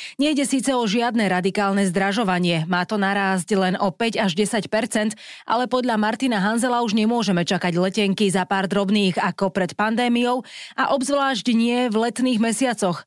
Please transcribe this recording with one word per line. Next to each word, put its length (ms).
Nejde 320
síce 240
o 80
žiadne 480
radikálne 560
zdražovanie, 800
má 160
to 160
narásť 560
len 240
o 160
päť 240
až 160
desať 320
percent, 480
ale 240
podľa 240
Martina 480
Hanzela 400
už 160
nemôžeme 480
čakať 320
letenky 480
za 240
pár 160
drobných 480
ako 400
pred 240
pandémiou 640
a 160
obzvlášť 640
nie 320
v 160
letných 400
mesiacoch, 640